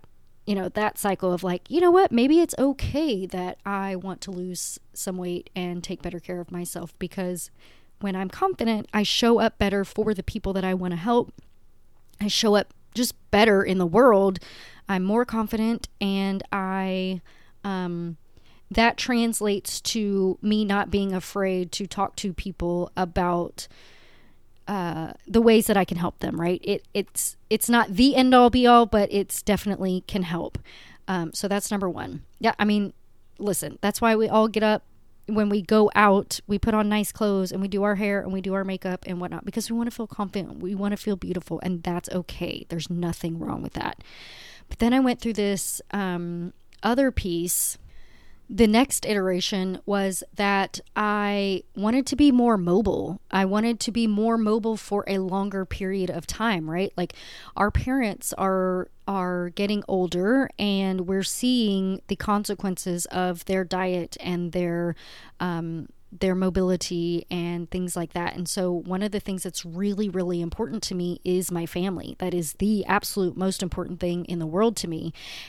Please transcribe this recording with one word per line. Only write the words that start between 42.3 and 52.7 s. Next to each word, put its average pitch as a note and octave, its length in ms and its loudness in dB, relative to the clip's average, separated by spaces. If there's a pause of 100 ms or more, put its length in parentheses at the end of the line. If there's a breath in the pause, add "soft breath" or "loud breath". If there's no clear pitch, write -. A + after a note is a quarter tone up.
There's E3+ 200 -8
nothing E3+ 500 -4
wrong - 220 -6
with - 120 -8
that. - 300 -6 (640 loud breath)
But - 120 -8
then A#3 140 4
I C4 60 4
went B3 220 2
through A3+ 120 -2
this, G3+ 480 -2 (100)
um, F3 600 -4 (300)
other B3 280 4
piece. F3 640 -2 (760 soft breath)
The G#3+ 140 6
next A#3 380 2
iteration F#3 800 0
was G3 400 -2 (100)
that G3+ 460 0 (120)
I G3+ 680 0 (100)
wanted A#3 340 2
to B3+ 100 -4
be C#4+ 160 8
more A#3+ 240 6
mobile. F#3 640 2 (100)